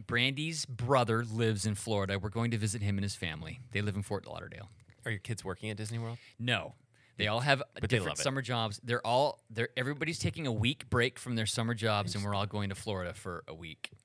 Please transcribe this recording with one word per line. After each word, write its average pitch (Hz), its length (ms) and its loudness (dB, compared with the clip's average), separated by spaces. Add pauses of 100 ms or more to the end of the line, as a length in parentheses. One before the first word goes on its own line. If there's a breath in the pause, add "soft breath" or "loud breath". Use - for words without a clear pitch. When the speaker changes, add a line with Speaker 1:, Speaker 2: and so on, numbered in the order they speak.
Speaker 1:
Brandy's 139 580 2
brother 117 580 4
lives 110 420 2
in 107 100 2
Florida. 98 440 0
We're 104 100 -4
going 117 220 0
to 117 60 0
visit 107 240 0
him 101 160 2
and 98 60 0
his 98 120 -2
family. 82 460 -6 (100)
They 98 100 0
live 104 140 -2
in 101 60 0
Fort 98 260 -4
Lauderdale. - 420 -12 (360)
Speaker 2:
Are 117 60 -4
your 104 100 -6
kids - 240 -6
working 95 240 -6
at 107 80 -4
Disney 107 220 -6
World? 117 180 -6 (200 loud breath)
Speaker 1:
No. 117 360 0 (440 soft breath)
They 107 100 2
all 110 140 2
have 139 200 6 (140)
Speaker 2:
But - 80 -10
they 104 40 0
Speaker 1:
different 95 300 2
Speaker 2:
love - 20 -2
it. - 40 -2
Speaker 1:
summer 135 180 0
jobs. 113 420 -2
They're 120 220 0
all, 131 360 4 (100)
they're, 117 260 0
everybody's 147 400 -2
taking 165 300 -2
a 127 40 2
week 113 380 0
break 123 300 4
from 123 160 -4
their 110 100 2
summer 117 300 0
jobs, 104 400 2
and 101 80 -2
we're 101 100 0
all 101 140 0
going 101 220 -2
to 95 60 -6
Florida 92 380 -4
for 87 340 -8
a 76 60 -12
week. 82 380 -12 (140)